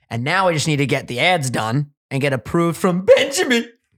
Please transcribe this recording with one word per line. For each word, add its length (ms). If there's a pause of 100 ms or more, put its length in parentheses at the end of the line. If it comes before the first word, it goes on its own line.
And 140
now 260
I 40
just 140
need 100
to 80
get 220
the 120
ads 300
done 420 (200)
and 100
get 120
approved 440
from 280
Benjamin. 680 (260)